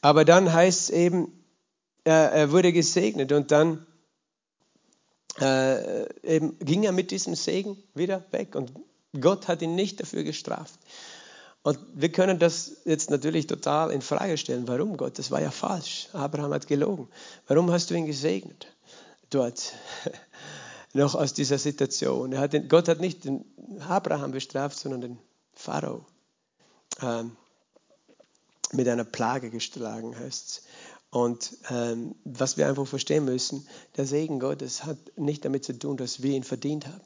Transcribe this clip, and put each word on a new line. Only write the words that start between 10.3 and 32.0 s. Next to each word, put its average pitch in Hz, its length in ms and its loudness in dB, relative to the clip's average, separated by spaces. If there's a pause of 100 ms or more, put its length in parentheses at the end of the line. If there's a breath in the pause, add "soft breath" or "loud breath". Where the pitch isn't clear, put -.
Und 147 160 0 (160)
wir 160 180 0
können 185 260 4
das - 460 0
jetzt 156 260 0
natürlich 151 360 0
total 151 440 0
in 135 120 -2
Frage 156 340 -2
stellen. 123 320 -4
Warum, 147 300 -2
Gott? 131 200 -6
Das 139 120 -6
war 139 100 0
ja 151 100 0
falsch. - 640 -6
Abraham 147 400 -4
hat 143 140 -4
gelogen. 147 420 0 (400 loud breath)
Warum 170 240 4
hast 175 160 2
du 175 60 -2
ihn 170 100 0
gesegnet 151 640 -4 (640 loud breath)
dort 123 420 -2 (580 loud breath)
<laughs> - 600 -18
noch 139 220 4
aus 139 180 0
dieser 139 240 0
Situation? 131 760 -2
Er 135 80 -2
hat 143 120 0
den, 147 160 0
Gott 170 180 6
hat 165 140 4
nicht 180 240 -4
den 139 200 -4 (440)
Abraham 151 440 0
bestraft, 135 460 -6
sondern 131 220 -8
den 120 180 -12 (360)
Pharao, - 500 -8 (960 soft breath)
ähm, 117 360 -6 (1400)
mit 127 140 0
einer 120 180 0
Plage 120 460 -4
geschlagen, 113 680 -10
heißt's. - 460 -12 (460 loud breath)
Und, 120 460 -2 (140)
ähm, 120 540 -4